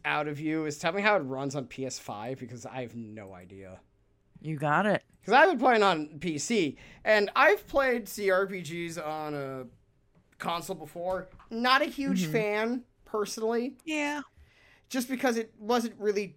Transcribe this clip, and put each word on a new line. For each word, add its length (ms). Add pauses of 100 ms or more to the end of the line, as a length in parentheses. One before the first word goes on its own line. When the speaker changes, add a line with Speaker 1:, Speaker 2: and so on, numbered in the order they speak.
Speaker 1:
out 220
of 120
you 260
is 120
tell 160
me 80
how 140
it 60
runs 340
on 100
P 200
S 140
five, 400
because 260
I 160
have 140
no 380
idea. 460 (640)
Speaker 2:
You 160
got 280
it. 180 (220)
Speaker 1:
'Cause 80
I've 160
been 100
playing 240
on 240 (120)
P 180
C, 400 (260)
and 320
I've 320
played 400
C 240
R 160
P 140
Gs 360
on 380
a 300 (760)
console 360
before. 520 (240)
Not 300
a 40
huge 380
Speaker 2:
Mm-hmm. 80
Speaker 1:
fan, 520 (220)
personally. 680 (100)
Speaker 2:
Yeah. 360 (680)
Speaker 1:
Just 200
because 280
it 220
wasn't 400
really 380